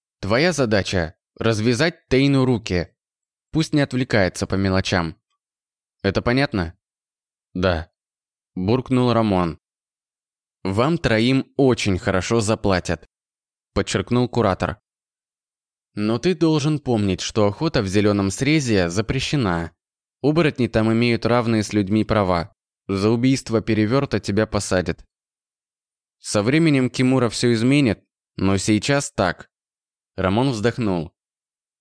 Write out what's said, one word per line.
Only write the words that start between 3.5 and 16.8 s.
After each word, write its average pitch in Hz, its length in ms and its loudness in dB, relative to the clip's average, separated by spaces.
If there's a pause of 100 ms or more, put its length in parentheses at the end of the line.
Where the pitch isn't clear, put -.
Пусть 156 220 -2
не 147 80 2
отвлекается 120 680 0
по - 80 -4
мелочам. 92 680 -2 (800)
Это 98 220 -2
понятно?" 120 520 -2 (760)
"Да", 90 380 -2 (640)
буркнул 123 580 0
Рамон. 92 460 0 (1040)
"Вам 120 320 0
троим 120 600 0
очень 113 420 2
хорошо 95 400 0
заплатят", 98 680 -2 (680)
подчеркнул 120 520 -2
куратор. 92 520 -2 (1120)
"Но 107 240 -2
ты 180 160 -2
должен 156 460 0
помнить, 104 420 0